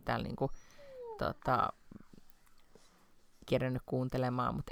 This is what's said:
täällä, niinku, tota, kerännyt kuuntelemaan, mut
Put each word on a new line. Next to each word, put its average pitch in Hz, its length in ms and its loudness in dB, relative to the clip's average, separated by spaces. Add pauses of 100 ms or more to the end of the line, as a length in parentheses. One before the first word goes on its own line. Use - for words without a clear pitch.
täällä, 117 200 0
niinku, - 260 0 (680)
tota, - 500 2 (1800)
kerännyt 127 400 4
kuuntelemaan, 127 680 2
mut 143 180 -2